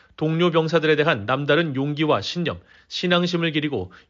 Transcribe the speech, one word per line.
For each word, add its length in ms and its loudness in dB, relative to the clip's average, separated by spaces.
동료 340 0
병사들에 460 2
대한 300 0
남다른 500 0
용기와 460 0
신념, 400 -6
신앙심을 640 -2
기리고 400 -4